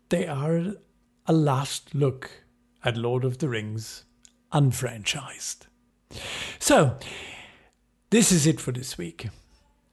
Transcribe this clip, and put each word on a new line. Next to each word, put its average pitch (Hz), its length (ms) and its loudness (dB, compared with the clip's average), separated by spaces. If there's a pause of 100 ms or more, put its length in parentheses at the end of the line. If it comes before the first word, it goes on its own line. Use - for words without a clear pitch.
they 175 180 0
are 165 480 0 (540)
a 165 40 6
last 139 600 2
look 135 360 0 (560)
at 117 100 0
Lord 120 300 0
of 127 140 -2
the 151 100 -2
Rings 110 560 -6 (480)
unfranchised. 127 1120 -2 (920)
So, 175 400 6 (1120)
this 208 200 6
is 160 160 4
it 151 140 2
for 131 100 -6
this 123 260 -8
week. 170 300 -10 (640)